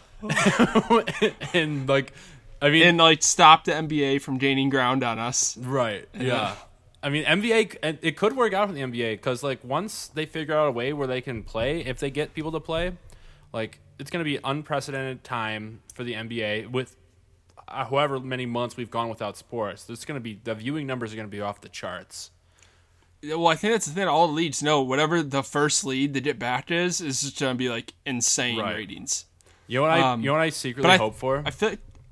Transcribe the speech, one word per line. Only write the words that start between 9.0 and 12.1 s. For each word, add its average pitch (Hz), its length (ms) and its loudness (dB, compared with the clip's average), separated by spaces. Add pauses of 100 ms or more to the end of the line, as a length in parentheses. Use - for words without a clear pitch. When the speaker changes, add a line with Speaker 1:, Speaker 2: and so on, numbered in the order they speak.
Speaker 1:
A 110 140 -2
'cause, 123 260 -4
like, 139 200 -4
once 156 460 -6
they 156 180 -6
figure 156 300 -4
out 151 120 4
a 139 40 0
way 123 200 -2
where 143 140 -4
they 127 140 -2
can 120 220 -8
play, 131 420 -2
if 123 140 -6
they 139 120 -4